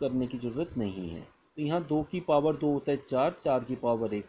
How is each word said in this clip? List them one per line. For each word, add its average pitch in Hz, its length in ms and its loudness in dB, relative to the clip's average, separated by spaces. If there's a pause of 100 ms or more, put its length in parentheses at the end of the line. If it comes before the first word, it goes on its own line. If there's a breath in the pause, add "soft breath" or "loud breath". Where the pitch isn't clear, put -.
करने 127 260 0
की 123 120 -6
ज़रूरत 123 400 -4
नहीं 95 320 -2
है। 82 100 -8
तो - 420 -12
यहाँ 160 220 0
दो 151 180 0
की 175 180 -4
power 151 360 4
दो 147 160 2
होता 143 200 0
है 139 40 2 (140)
चार, 139 340 2
चार 127 200 2
की 127 120 -4
power 113 380 0
एक 104 140 -4